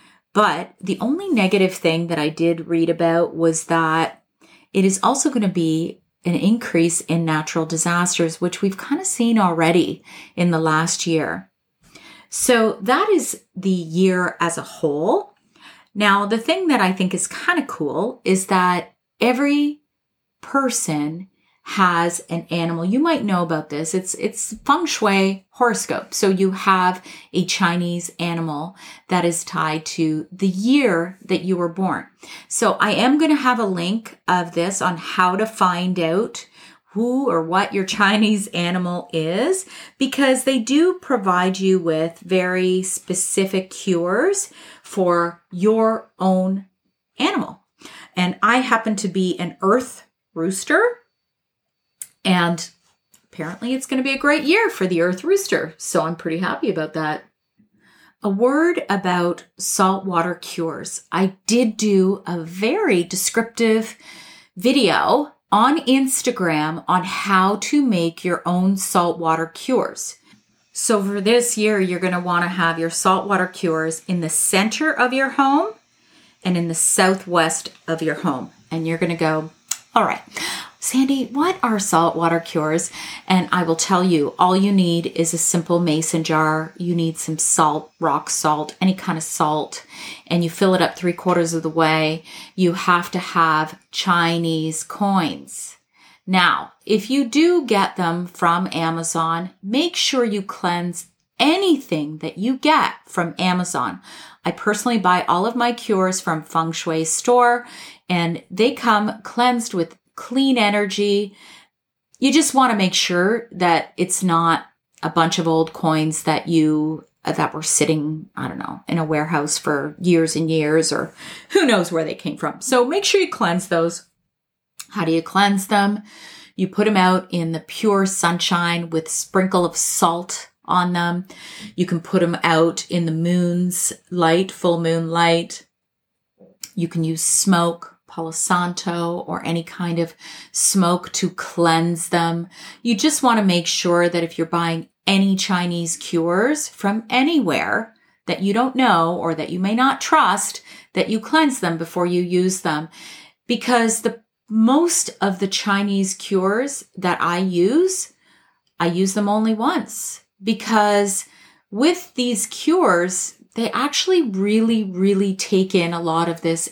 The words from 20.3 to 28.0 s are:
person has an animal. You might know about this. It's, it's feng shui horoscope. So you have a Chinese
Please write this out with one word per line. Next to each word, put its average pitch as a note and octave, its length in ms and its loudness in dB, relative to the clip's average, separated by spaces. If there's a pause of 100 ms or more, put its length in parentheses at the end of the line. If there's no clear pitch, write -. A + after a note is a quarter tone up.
person F3 840 -2 (380)
has F3 540 0 (100)
an E3+ 200 -6
animal. E3+ 340 -2
You G3+ 160 0
might D#4 240 0
know F#3 180 0
about D#3+ 280 -2
this. D#3 240 -6
It's, F#3 220 -4
it's - 380 -6 (120)
feng F4 200 2
shui G3 680 0
horoscope. - 600 -2
So - 140 0
you F#3+ 240 2
have F#3 500 2 (300)
a F#3 140 0
Chinese F3 720 -2